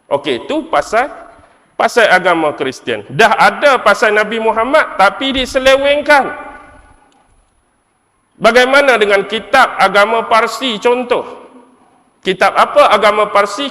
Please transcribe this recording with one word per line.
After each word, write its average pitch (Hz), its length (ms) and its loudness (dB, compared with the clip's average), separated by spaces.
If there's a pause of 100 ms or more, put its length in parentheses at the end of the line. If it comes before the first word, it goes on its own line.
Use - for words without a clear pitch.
Okey, 147 400 -4
tu 277 180 -6
pasal, 214 400 -2 (680)
pasal 226 320 0
agama 170 480 0
Kristian. 127 560 -8
Dah 208 240 2
ada 208 420 2
pasal 214 380 0
Nabi 214 240 -2
Muhammad, 226 560 0
tapi 202 340 0
diselewengkan. 269 1160 0 (1900)
Bagaimana 254 560 2
dengan 202 320 0
kitab 226 480 0
agama 208 480 2
Parsi, 226 560 -2
contoh? 240 640 -4 (800)
Kitab - 320 0
apa 262 320 4
agama 208 400 2
Parsi? 208 420 -2